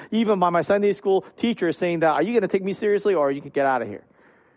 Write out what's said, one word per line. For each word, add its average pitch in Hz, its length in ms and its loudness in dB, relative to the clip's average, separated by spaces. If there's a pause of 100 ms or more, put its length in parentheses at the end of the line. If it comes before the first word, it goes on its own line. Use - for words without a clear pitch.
even 214 300 0
by 175 100 2
my 175 120 2
Sunday 202 320 2
school 190 320 0 (100)
teacher 196 380 -2
saying 175 260 -2
that, 156 140 4
"Are 143 100 0
you 214 100 -2
gonna 208 140 2
take 196 160 -2
me 190 80 -4
seriously 202 440 0
or 147 140 2
you 139 120 -4
can 139 100 -16
get 139 140 0
out 131 160 2
of 113 80 -8
here?" - 160 -14 (520)